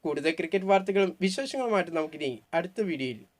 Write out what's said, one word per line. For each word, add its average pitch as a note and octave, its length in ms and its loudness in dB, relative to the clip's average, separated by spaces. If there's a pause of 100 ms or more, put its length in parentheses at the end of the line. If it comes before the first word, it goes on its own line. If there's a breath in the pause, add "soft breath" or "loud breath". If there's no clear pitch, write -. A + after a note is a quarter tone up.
കൂടുതൽ D3+ 320 0
ക്രിക്കറ്റ് F#3 340 0
വാർത്തകളും G3 400 4 (140)
വിശേഷങ്ങളുമായിട്ട് G#3+ 720 0
നമുക്കിനി D3+ 340 -2 (260)
അടുത്ത F3+ 320 -2
വീഡിയോയിൽ C3 300 -4 (200)